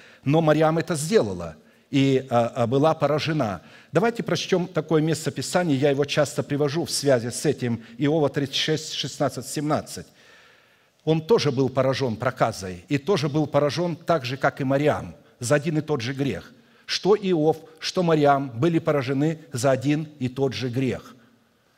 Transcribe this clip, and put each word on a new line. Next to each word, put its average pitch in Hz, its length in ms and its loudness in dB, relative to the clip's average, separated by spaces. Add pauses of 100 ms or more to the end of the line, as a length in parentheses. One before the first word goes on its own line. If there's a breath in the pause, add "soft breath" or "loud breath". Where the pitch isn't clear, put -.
(240 loud breath)
Но 151 180 2
Марьям 156 380 4
это 160 160 -4
сделала 110 640 -2 (340 soft breath)
и, 135 400 4
а, 117 240 2
а, 120 100 0
была 139 300 2
поражена. 143 680 -2 (300 loud breath)
Давайте 220 320 0
прочтём 175 440 -2
такое 160 360 0
местописание, 151 720 0
я 143 140 4
его 139 140 2
часто 143 360 -2
привожу 147 440 -2
в - 60 -10
связи 123 380 2
с - 160 -8
этим, 120 380 -2 (160 loud breath)
Иова 147 300 2
тридцать 139 260 -4
шесть, - 380 -2
шестнадцать, 135 520 -4
семнадцать. 143 600 -4 (960 soft breath)
Он 160 180 2
тоже 156 300 2
был 127 180 0
поражён 131 460 0
проказой 107 720 -2
и 143 80 0
тоже 160 320 0
был 151 160 0
поражён 147 500 0
так 131 300 0
же, 131 120 -6
как - 220 0
и 147 40 -4
Марьям, 131 500 0 (260 soft breath)
за 123 140 0
один 151 240 0
и 151 40 0
тот 151 200 -4
же 127 120 -6
грех. 131 380 -6 (360 soft breath)
Что - 280 2
Иов, 165 420 0 (220 loud breath)
что - 240 -2
Марьям 143 440 4
были 147 300 0
поражены 151 600 0 (120)
за 135 200 2
один 147 360 0 (120)
и 127 100 -2
тот 127 240 -2
же 123 160 -4
грех, 120 460 -4 (640 soft breath)